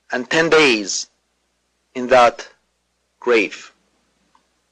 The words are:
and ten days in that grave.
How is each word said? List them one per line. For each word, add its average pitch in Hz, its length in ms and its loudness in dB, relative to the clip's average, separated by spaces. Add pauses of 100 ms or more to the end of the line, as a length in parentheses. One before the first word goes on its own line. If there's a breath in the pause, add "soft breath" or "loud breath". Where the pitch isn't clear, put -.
(120)
and 123 180 -8
ten 165 200 -2
days 127 580 0 (880)
in 123 120 -8
that 120 400 2 (720)
grave. 110 520 -4 (1000)